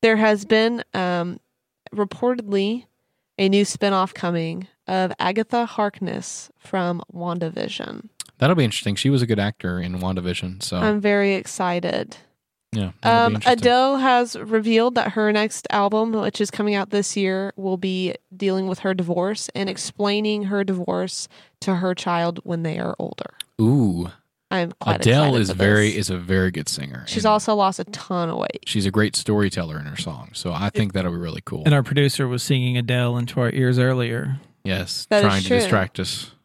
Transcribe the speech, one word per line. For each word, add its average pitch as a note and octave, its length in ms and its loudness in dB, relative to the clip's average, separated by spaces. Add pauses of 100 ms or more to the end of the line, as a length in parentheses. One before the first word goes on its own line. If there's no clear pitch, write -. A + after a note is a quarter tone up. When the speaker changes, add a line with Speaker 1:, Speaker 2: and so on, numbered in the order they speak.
Speaker 1:
there A3+ 140 6
has G#3+ 280 4
been, A3+ 380 2 (120)
um, F3 460 -2 (540)
reportedly G#3 920 -2 (520)
a F#3+ 100 4
new G3+ 160 6
spinoff F#3+ 500 0
coming E3+ 520 -4 (200)
of F#3 320 0
Agatha A3 480 0
Harkness - 920 -4
from F3 440 -4 (120)
WandaVision. E3+ 920 -6 (300)
Speaker 2:
That'll D#3 180 6
be D3+ 80 4
interesting. G#2+ 300 0
She C3+ 160 2
was C3+ 120 4
a B2 40 0
good A2 120 2
actor F#2+ 420 -2
in F2+ 180 -4
WandaVision, F#2 640 -4
so - 160 -6
Speaker 1:
I'm G#3 220 2
very G3+ 340 2
excited. - 840 -4 (560)
Speaker 2:
Yeah, G2 280 -4
that'll A#3 180 4
be A#3 80 4
Speaker 1:
Um, A3 100 2
Speaker 2:
interesting. B3 240 4
Speaker 1:
Adele B3+ 360 4
has B3 400 2
revealed A3 580 2
that A3 180 0
her G#3+ 200 2
next G#3+ 380 -2
album, G#3+ 420 0
which G#3 280 -2
is G3+ 100 0
coming G#3 240 -2
out G3 160 -2
this G3+ 260 -2
year, G3 400 -2
will F#3+ 220 -4
be F#3 360 -2 (220)
dealing F#3+ 320 0
with F3+ 120 -4
her F#3+ 140 0
divorce F3+ 600 -2
and G3 160 -2
explaining G#3 720 -2
her G3 200 0
divorce F#3 640 -4 (320)
to F#3+ 160 0
her F3+ 180 0
child E3+ 500 -2
when E3+ 180 -4
they D#3+ 160 -4
are - 200 -4
older. - 360 -8 (260)
Speaker 2:
Ooh. G#2+ 500 2 (400)
Speaker 1:
I'm F3 300 -2
quite - 200 0
Speaker 2:
Adele C3+ 240 6
Speaker 1:
excited C3 180 4
Speaker 2:
is G2 80 0
Speaker 1:
for F#2 60 -4
Speaker 2:
very G#2 340 4
Speaker 1:
this. G2+ 80 -4
Speaker 2:
is F#2+ 120 -2
a F#2 60 -2
very F#2 340 2
good D#2+ 200 -6
singer. C#2 360 -8
Speaker 1:
She's - 200 -2
Speaker 2:
And G#3+ 60 6
Speaker 1:
also G#3+ 220 2
lost G3 260 2
a G#3 40 -4
ton F3+ 460 -4
of A#1+ 80 -6
weight. - 260 -6
Speaker 2:
she's G2+ 220 0
a G2 40 0
great G#2 240 2
storyteller F#2 640 0
in D2 60 -10
her C#2+ 120 -10
song, C#2 360 -10
so - 220 -6
I G2 160 -2
think G2+ 240 0
that'll F2+ 180 -2
be E2+ 60 -6
really E2 260 -8
cool. - 220 -8
Speaker 3:
And D3+ 80 6
our C#3+ 80 4
producer C#3 460 0
was B2 140 -4
singing B2 360 0
Adele A#2+ 400 0
into A#2+ 220 -4
our D#3 120 2
ears B2+ 260 2
earlier. B2+ 600 0 (240)
Speaker 2:
Yes, F#2 460 -4
Speaker 1:
That G#3+ 80 6
is G3+ 100 6
Speaker 2:
trying G2 140 2
to F#2+ 60 -4
Speaker 1:
true. A#3+ 100 4
Speaker 2:
distract A2 420 0
us. - 300 -6 (140)